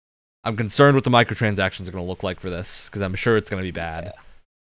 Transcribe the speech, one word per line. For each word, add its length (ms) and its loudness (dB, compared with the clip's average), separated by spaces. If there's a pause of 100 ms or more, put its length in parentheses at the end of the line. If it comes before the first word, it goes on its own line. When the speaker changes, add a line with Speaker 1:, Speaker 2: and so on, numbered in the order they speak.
(420)
Speaker 1:
I'm 140 -4
concerned 400 6
what 80 2
the 60 0
microtransactions 760 2
are 60 -12
gonna 120 -8
look 200 -6
like 160 -4
for 100 -8
this, 380 -8
'cause 140 -6
I'm 120 -2
sure 220 2
it's 140 0
gonna 120 -4
be 80 -6
bad. 360 -8
Speaker 2:
Yeah. 160 -18 (420)